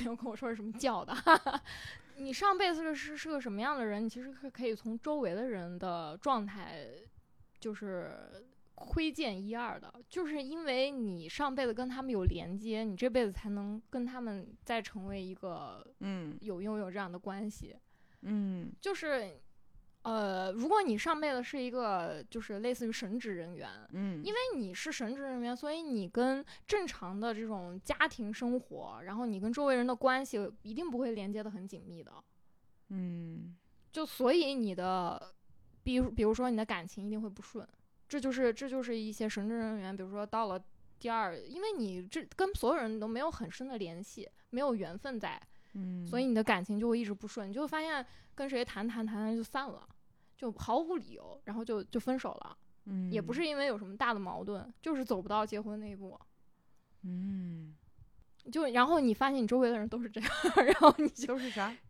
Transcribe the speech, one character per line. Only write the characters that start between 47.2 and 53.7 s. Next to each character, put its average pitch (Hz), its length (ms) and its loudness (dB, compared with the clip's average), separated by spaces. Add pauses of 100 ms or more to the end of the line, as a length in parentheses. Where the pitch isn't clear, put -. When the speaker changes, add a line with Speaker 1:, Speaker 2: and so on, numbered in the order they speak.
Speaker 1:
顺， 202 220 -6
你 202 40 -6
就 254 100 -2
会 302 40 0
发 311 140 -2
现 311 260 -2 (300)
跟 277 120 -4
谁 247 160 0
谈， 208 220 -4
谈， 226 180 -2
谈， 220 120 -2
谈 220 180 0
就 226 80 -2
散 247 260 -4
了， - 200 -12 (480)
就 233 160 -4
毫 226 260 2
无 339 180 2
理 - 160 -6
由， - 320 -14
然 208 120 -6
后 226 80 -4
就， 220 180 0
就 226 160 -2
分 254 200 0
手 - 140 -4
了。 - 240 -12 (280)
Speaker 2:
嗯。 190 260 -2
Speaker 1:
也 214 100 2
不 185 120 -2
是 311 120 0
因 302 120 0
为 277 100 2
有 226 120 2